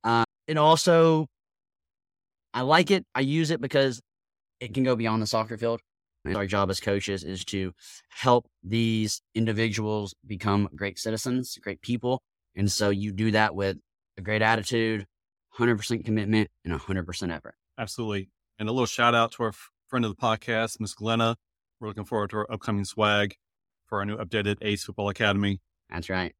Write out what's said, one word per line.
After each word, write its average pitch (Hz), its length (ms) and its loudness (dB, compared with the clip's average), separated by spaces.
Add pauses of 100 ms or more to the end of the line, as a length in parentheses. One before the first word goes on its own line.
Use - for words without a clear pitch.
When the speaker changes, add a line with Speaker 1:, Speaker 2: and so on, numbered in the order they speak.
Speaker 1:
Uh, 113 220 4 (240)
and 156 100 0
also, 160 680 6 (1300)
I 123 100 -4
like 160 280 4
it. 190 140 2 (100)
I 131 60 2
use 151 300 2
it 117 100 -2
because 135 400 0 (580)
it 110 140 -12
can 131 100 2
go 127 140 2
beyond 110 240 0
the 107 60 -2
soccer 110 300 -2
field. 117 220 -2 (460)
And 95 100 -4
our 101 100 -2
job 98 240 2
as 95 120 -2
coaches 101 420 -2
is 92 220 -8
to 95 260 -4 (380)
help 123 380 2 (160)
these 110 580 0 (120)
individuals 107 800 -2 (140)
become 101 480 0
great 101 240 -6
citizens, 123 640 -4
great 101 180 -10
people. 123 400 -4 (340)
And 98 140 0
so 104 200 0
you 101 240 -2
do 104 180 0
that 107 240 2
with 98 220 -2 (400)
a 101 40 -14
great 107 200 -2
attitude, 110 640 0 (460)
hundred 120 260 2
percent 107 260 -4
commitment, 107 460 0 (160)
and 87 80 -4
a 76 40 -4
hundred 95 280 -4
percent 87 260 -6
effort. - 240 -12 (220)
Speaker 2:
Absolutely. 107 520 -6 (280)
And 107 100 -6
a 110 60 -2
little 127 120 2
shout 120 300 2
out 113 180 4
to 120 100 -6
our 110 60 -2
f-, - 200 -14 (180)
friend 123 160 -2
of 107 80 -2
the - 100 -8
podcast, 113 600 -2
Miss 104 120 -8
Glenna. 113 440 0 (420)
We're 110 80 -10
looking 104 160 -10
forward 104 280 -2
to 110 60 -6
our 104 140 -4
upcoming 101 320 -4
swag 104 520 2 (500)
for 104 140 -4
our 101 60 -2
new 104 120 -6
updated 104 440 -2
Ace 104 220 -2
Football 101 260 -6
Academy. 101 520 2 (280)
Speaker 1:
That's 87 200 -8
right. 92 300 -4